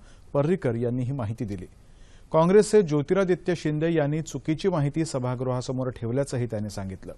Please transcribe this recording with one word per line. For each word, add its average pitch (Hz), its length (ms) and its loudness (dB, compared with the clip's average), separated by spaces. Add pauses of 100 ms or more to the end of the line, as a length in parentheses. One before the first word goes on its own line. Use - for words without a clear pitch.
(340)
पर्रिकर 143 420 2
यांनी 120 280 -2
ही 120 80 -4
माहिती 117 340 -4
दिली. 95 200 -8 (680)
काँग्रेसचे 202 500 6
ज्योतिरादित्य 175 760 2
शिंदे 151 360 -2
यांनी 151 300 0
चुकीची 156 480 -2
माहिती 151 360 0
सभागृहासमोर 127 840 -4
ठेवल्याचंही 123 560 -2
त्यांनी 107 240 -4
सांगितलं. 95 480 -10